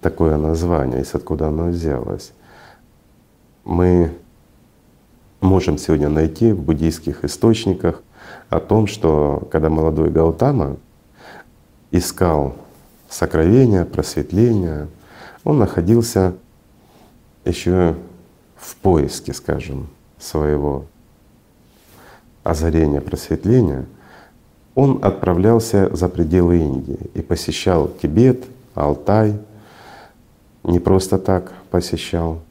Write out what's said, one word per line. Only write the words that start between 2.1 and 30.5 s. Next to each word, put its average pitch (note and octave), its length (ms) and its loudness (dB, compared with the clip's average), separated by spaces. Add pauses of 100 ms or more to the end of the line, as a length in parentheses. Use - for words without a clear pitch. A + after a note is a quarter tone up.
Мы F2 460 2 (1300)
можем F#2 380 2
сегодня D2 300 0
найти D#2 440 2
в F2+ 80 -2
буддийских D#2 640 -2
источниках - 760 0 (460)
о E2 120 0
том, G#2+ 260 2
что D2+ 640 0
когда D#2 180 0
молодой D#2+ 420 0
Гаутама E2 680 0 (1120)
искал D#2+ 640 0 (540)
сокровения, F#2 760 2
просветления, F2 1040 -2 (560)
он D3+ 140 2
находился G2 760 2 (1120)
еще F2+ 500 0 (600)
в - 200 -20
поиске, D#2 560 0
скажем, C#2 560 -8 (300)
своего D2 680 -4 (1600)
озарения, D#2 580 0
просветления, F2 840 -2 (880)
он C3+ 280 2
отправлялся G2 920 2
за F2 140 -2
пределы F2 500 2
Индии C2+ 400 -4 (160)
и D#2+ 80 -8
посещал - 680 -2
Тибет, G2+ 560 2 (300)
Алтай. G#2 600 0 (1300)